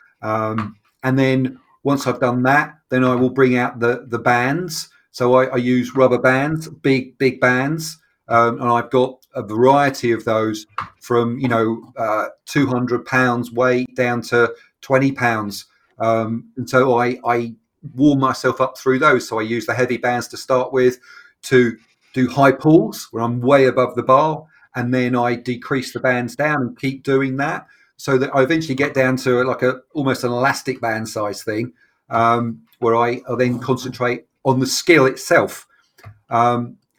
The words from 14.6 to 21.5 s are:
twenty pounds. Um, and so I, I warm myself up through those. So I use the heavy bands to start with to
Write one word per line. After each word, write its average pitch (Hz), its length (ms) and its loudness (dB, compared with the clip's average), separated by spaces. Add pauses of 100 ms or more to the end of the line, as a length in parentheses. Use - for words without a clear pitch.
twenty 135 320 2
pounds. 110 540 -4 (320)
Um, 113 480 -2 (100)
and 120 120 -8
so 127 300 2
I, 123 280 -2
I 120 280 -2 (400)
warm 139 240 4
myself 131 420 0
up 131 180 -2
through 131 200 0
those. 135 300 2
So 110 100 -4
I 110 40 -2
use 110 240 -6
the 117 80 -2
heavy 123 240 -2
bands 120 300 -4
to - 100 -16
start 127 340 -2
with 127 260 2 (440)
to 123 340 4 (380)